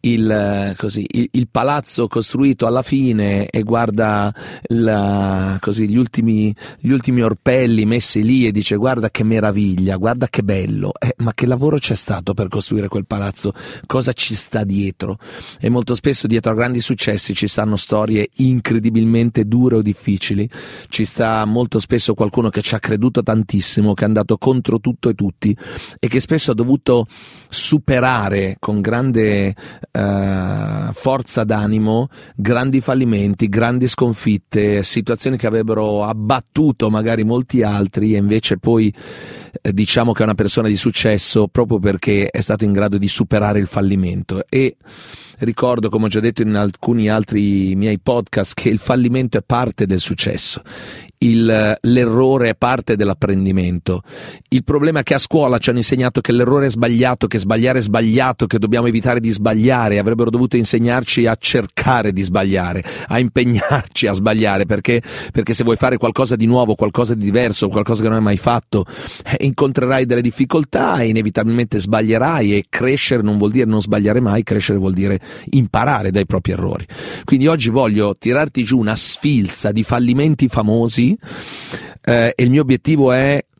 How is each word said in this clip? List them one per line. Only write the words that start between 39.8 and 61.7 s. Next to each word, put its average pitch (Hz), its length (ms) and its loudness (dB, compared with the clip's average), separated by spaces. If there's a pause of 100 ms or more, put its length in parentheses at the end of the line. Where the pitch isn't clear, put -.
che 110 100 0
è - 20 4
una 107 100 0
persona 110 340 0
di 104 80 2
successo 107 720 0
proprio 113 320 0
perché 98 500 0
è - 120 -4
stato 107 240 -2
in 104 80 2
grado 101 240 0
di 98 120 0
superare 104 500 0
il 98 80 0
fallimento. 95 840 -2
E 131 280 0 (640)
ricordo, 117 480 -2
come 107 180 0
ho - 20 0
già 104 120 0
detto 117 220 -2
in 107 120 0
alcuni 107 540 0
altri 101 680 0
miei 104 240 0
podcast, - 540 -2
che - 140 -2
il 107 100 2
fallimento 123 580 0
è 101 80 0
parte 120 420 0
del 92 140 0
successo. - 600 -4 (560)
Il, 113 600 2
l'errore 123 680 4
è 110 80 0
parte 123 400 0
dell'apprendimento. 95 1080 0 (460)
Il 127 160 2
problema 151 360 0
è - 40 -6
che - 100 0
a 139 40 0
scuola 135 400 2
ci - 100 -2
hanno 123 100 0
insegnato 123 420 0
che 120 120 -2
l'errore 123 340 4
è 135 40 2
sbagliato, 120 580 2
che 113 100 -2
sbagliare 113 400 2
è 123 40 0
sbagliato, 113 640 2
che 110 120 0
dobbiamo 117 300 2
evitare 120 320 0
di 113 100 -2
sbagliare. 110 680 2
Avrebbero 113 320 2
dovuto 120 260 0
insegnarci 120 680 2
a 113 120 2
cercare 117 720 0